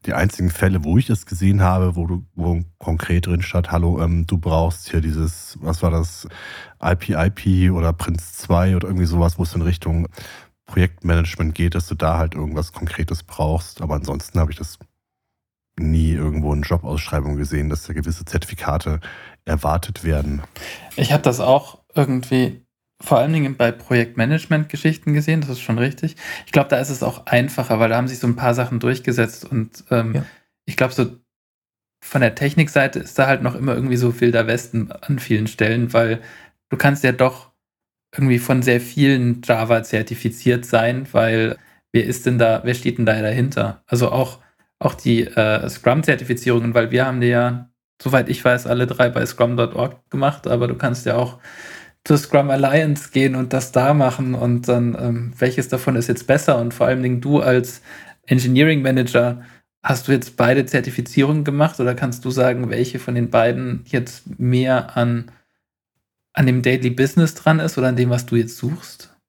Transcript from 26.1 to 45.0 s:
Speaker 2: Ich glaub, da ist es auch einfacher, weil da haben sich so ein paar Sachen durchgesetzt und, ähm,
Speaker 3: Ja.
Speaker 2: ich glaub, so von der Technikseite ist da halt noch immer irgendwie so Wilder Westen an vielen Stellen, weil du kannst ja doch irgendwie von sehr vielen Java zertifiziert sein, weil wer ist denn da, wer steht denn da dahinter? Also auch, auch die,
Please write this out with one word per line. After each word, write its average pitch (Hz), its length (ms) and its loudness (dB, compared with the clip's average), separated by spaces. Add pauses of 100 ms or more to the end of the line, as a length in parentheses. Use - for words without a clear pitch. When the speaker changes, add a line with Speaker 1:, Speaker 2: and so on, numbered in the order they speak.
Speaker 2:
Ich - 60 -14
glaub, 139 180 2
da 135 80 4
ist 139 140 -4
es 127 100 -6
auch - 240 -6
einfacher, 123 540 0
weil 113 100 4
da 113 80 2
haben 127 100 0
sich 127 120 -8
so 123 80 -2
ein 120 80 2
paar 123 180 0
Sachen 123 260 -2
durchgesetzt 123 680 -2
und, - 440 -6
ähm, 113 240 0
Speaker 3:
Ja. 143 120 -2 (400)
Speaker 2:
ich - 120 -8
glaub, 127 160 0
so - 240 -2 (880)
von 135 160 0
der 113 140 2
Technikseite 143 640 0
ist - 180 -8
da 135 80 4
halt 135 160 2
noch 123 140 -2
immer 135 180 -2
irgendwie 123 240 0
so 120 240 0
Wilder 117 240 4
Westen 117 460 -4
an - 260 -4
vielen 110 300 0
Stellen, 113 440 0
weil 117 300 2 (480)
du 127 80 -4
kannst 139 260 2
ja 127 80 4
doch 127 400 -2 (640)
irgendwie 131 240 4
von 127 220 0
sehr 123 180 4
vielen 123 640 2
Java 113 380 2
zertifiziert 117 840 -2
sein, 123 460 0
weil 113 460 2 (340)
wer 117 140 4
ist 123 220 -4
denn 123 100 2
da, 113 260 4
wer 120 120 -2
steht 120 240 -4
denn 110 80 2
da 110 120 2
dahinter? 117 680 -2
Also 127 240 0
auch, - 280 -2 (400)
auch - 140 -2
die, 117 280 0